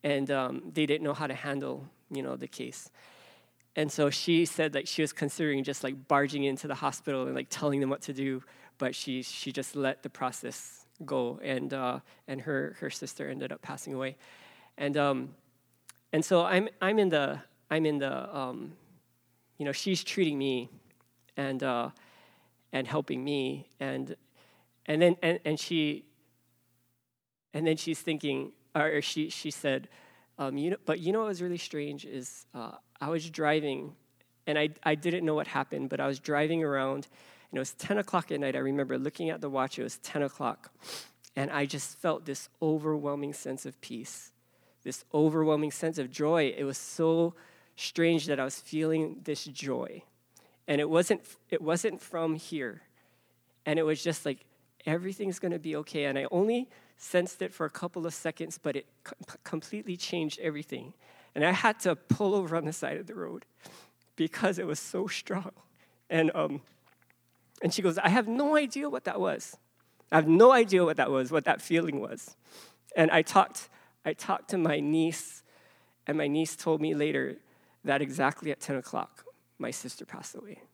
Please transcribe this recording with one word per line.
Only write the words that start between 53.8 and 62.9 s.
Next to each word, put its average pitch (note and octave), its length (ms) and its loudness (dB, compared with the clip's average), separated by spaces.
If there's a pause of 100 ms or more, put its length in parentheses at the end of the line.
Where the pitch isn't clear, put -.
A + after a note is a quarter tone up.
was D#3 180 0
just E3 240 -2
like, C#3 180 -4 (400)
everything's F#3 540 -2
gonna F3 200 -2
be D#3 180 -4
okay." D3+ 280 -4
And C#3 140 0
I C#3 120 -2
only A3+ 380 2 (300)
sensed - 440 0
it F#3 100 -6
for D#3+ 140 -4
a D3 40 -6
couple F3 360 -8
of E3 80 -6
seconds, E3 420 -8
but C#3+ 180 -4
it C#3 120 -6 (180)
com-, - 140 -16 (260)
completely F3 540 -8
changed D#3+ 420 -4
everything. D3 540 -6 (400)
And D3 100 2
I E3+ 60 6
had G#3+ 300 4
to F3 140 2
pull G3+ 400 2
over F3 220 0
on E3 80 0
the D#3 80 -2
side D3+ 240 -4